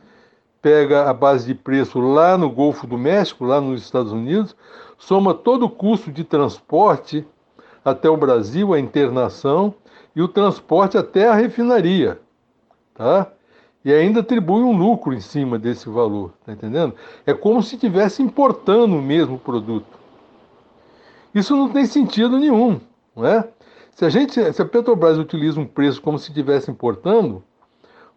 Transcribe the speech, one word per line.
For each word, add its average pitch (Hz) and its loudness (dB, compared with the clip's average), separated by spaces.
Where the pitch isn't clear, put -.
Pega 143 2
a 131 0
base 127 2
de 127 -4
preço 135 -2
lá 151 4
no 165 0
Golfo 135 -2
do 120 -8
México, 151 -2
lá 135 0
nos 131 -6
Estados 120 -4
Unidos, 143 -4
soma 196 0
todo 240 0
o - -8
custo 196 -2
de 156 -10
transporte 151 0
até 139 0
o 156 4
Brasil, 139 0
a 151 0
internação, 139 -2
e 156 -2
o 180 0
transporte 196 0
até 202 2
a 220 4
refinaria, 208 0
tá? 170 0
E 139 2
ainda 196 4
atribui 220 0
um 247 2
lucro 190 0
em 117 -8
cima 123 -6
desse 117 -6
valor, 104 -4
tá 113 -16
entendendo? 113 -6
É 143 -2
como 220 0
se 240 -10
tivesse 202 0
importando 226 2
o 143 -2
mesmo 135 -2
produto. 113 -8
Isso 208 0
não 277 2
tem 277 2
sentido 247 0
nenhum, 240 2
não 113 -2
é? 220 2
Se - -6
a 165 2
gente, 220 0
se - -2
a 170 -2
Petrobras 165 2
utiliza 156 -4
um 147 -6
preço 139 -2
como 151 -4
se - -14
tivesse 139 -2
importando, 123 -2